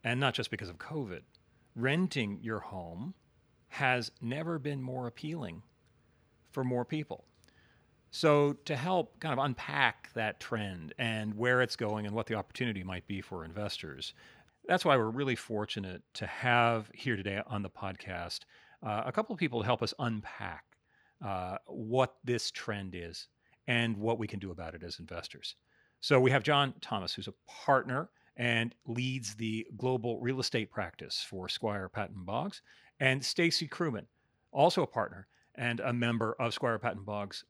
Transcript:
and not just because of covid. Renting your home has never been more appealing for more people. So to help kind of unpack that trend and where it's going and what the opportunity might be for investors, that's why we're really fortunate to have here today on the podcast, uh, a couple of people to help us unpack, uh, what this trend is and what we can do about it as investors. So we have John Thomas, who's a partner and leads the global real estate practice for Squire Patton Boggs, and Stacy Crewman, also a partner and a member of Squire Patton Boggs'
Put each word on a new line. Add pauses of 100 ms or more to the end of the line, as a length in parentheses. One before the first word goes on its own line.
and
not
just
because
of
covid. (560)
Renting
your
home (540)
has (100)
never
been
more
appealing (880)
for
more
people. (880)
So (100)
to
help
kind
of
unpack
that
trend
and
where
it's
going
and
what
the
opportunity
might
be
for
investors, (520)
that's
why
we're
really
fortunate (120)
to
have
here
today
on
the
podcast, (460)
uh,
a
couple
of
people
to
help
us
unpack, (640)
uh, (100)
what
this
trend
is (400)
and
what
we
can
do
about
it
as
investors. (440)
So
we
have
John
Thomas,
who's
a (300)
partner (260)
and (120)
leads
the (100)
global
real
estate
practice
for
Squire
Patton
Boggs, (380)
and
Stacy
Crewman, (460)
also
a
partner (300)
and
a
member
of
Squire
Patton
Boggs'